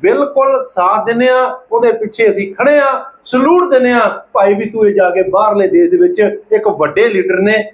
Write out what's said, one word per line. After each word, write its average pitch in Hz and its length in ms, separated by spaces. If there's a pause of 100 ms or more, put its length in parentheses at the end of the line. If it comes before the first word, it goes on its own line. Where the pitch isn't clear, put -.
ਬਿਲਕੁਲ 269 600
ਸਾਥ 202 420
ਦਿੰਦੇ 233 240
ਹਾਂ, 254 260 (160)
ਉਹਦੇ 233 200
ਪਿੱਛੇ 214 380
ਅਸੀਂ 196 260
ਖੜੇ 285 240
ਹਾਂ, 269 460
ਸਲੂਟ 302 460
ਦਿੰਦੇ 247 220
ਹਾਂ। 226 160 (240)
ਭਾਈ 202 200
ਵੀ 220 160
ਤੂੰ 220 180
ਇਹ 202 60
ਜਾ 190 160
ਕੇ 185 200
ਬਾਹਰਲੇ 202 380
ਦੇਸ਼ 175 240
ਦੇ 180 60
ਵਿੱਚ 180 540
ਇੱਕ 214 160
ਵੱਡੇ 180 420
ਲੀਡਰ 185 300
ਨੇ 208 340